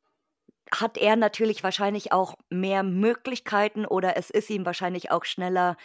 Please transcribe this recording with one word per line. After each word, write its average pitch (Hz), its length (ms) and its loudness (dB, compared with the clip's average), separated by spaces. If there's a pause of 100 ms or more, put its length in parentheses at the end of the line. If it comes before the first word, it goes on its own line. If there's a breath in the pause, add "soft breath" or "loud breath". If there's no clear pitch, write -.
(760)
hat 220 240 -2
er 214 180 4
natürlich 220 460 0
wahrscheinlich 202 500 -2
auch 185 220 2 (160)
mehr 190 320 0
Möglichkeiten 208 1040 0
oder 180 300 2
es 180 140 -4
ist 214 200 0
ihm 196 160 -2
wahrscheinlich 180 440 -4
auch 170 140 0
schneller 180 600 0